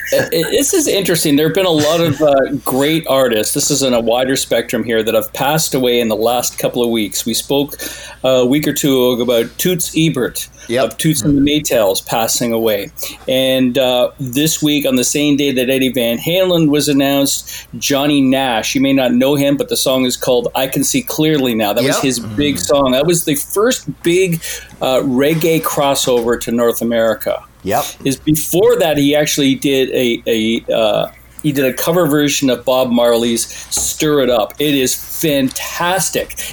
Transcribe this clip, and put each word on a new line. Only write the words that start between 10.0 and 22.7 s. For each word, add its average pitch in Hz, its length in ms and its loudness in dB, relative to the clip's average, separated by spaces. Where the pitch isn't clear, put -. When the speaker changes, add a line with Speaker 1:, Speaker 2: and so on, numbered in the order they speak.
Speaker 2:
Yep. 120 140 0
Speaker 1:
of - 40 -20
Toots 156 260 0
and 147 140 2
the 135 40 2
Maytals 143 680 0
passing 117 460 -2
away. 110 360 -2
And, 131 500 0
uh, 127 400 2
this 143 460 -2
week, 147 240 0
on 131 80 0
the 123 80 2
same 147 320 0
day 143 160 0
that 123 180 0
Eddie 131 220 0
Van 117 260 0
Halen 175 520 2
was 143 180 2
announced, 139 800 0
Johnny 143 440 0
Nash, 131 540 0
you 135 60 0
may 135 120 2
not 127 200 2
know 135 220 2
him, 139 220 2
but 123 100 -4
the 120 100 -6
song 131 280 0
is 123 100 -2
called 120 400 0
I 135 120 0
Can 139 180 -2
See 131 180 0
Clearly 147 500 0
Now. 107 200 0
That 117 100 0
was 143 140 0
Speaker 2:
Yep. - 60 -2
Speaker 1:
his 127 180 0
big 123 380 -2
song. 139 340 2